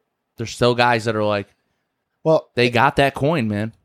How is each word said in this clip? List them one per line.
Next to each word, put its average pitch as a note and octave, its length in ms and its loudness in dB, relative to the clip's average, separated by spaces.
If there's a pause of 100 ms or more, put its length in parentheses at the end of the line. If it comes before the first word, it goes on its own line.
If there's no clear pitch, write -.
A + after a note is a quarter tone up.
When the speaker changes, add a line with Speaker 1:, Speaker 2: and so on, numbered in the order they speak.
(380)
Speaker 1:
There's A2 140 -10
still B2 220 2
guys A#2+ 320 0
that A2+ 100 -2
are G#2+ 80 -2
like, G#2 240 -2 (760)
Speaker 2:
Well, D#3+ 320 0
Speaker 1:
they A#2+ 140 2
got A#2+ 260 2
that C#3 180 2
coin, C3+ 340 -2
man. G#2+ 260 -4 (120)